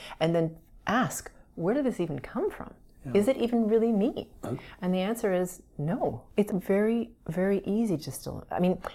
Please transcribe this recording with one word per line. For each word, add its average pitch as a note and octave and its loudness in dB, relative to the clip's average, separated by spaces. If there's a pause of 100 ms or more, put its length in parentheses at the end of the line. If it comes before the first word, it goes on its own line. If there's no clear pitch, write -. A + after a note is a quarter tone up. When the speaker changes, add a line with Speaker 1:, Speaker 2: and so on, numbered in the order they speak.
(200)
Speaker 1:
and E3 2
then E3 2 (320)
ask, G#3 0 (260)
"Where F3 0
did C#4+ 0
this A#3 -2
even D3+ -2
come F4+ -4
from?" - -14 (300)
Speaker 2:
Yeah. C3 -8
Speaker 1:
Is G#3 6
it C4 2
even A#3 2
really A3+ 4
me? A3 0 (180)
Speaker 2:
Okay. - -6 (200)
Speaker 1:
And F3+ 0
the F#3 2
answer G3+ 0
is F#3 -2 (160)
no. D#3 -2 (140)
It's G#3 2
very, G#3+ 2 (180)
very F#3+ 2
easy G#3 0
to - -8
still, - -10
I - 0
mean, F3+ 4 (180)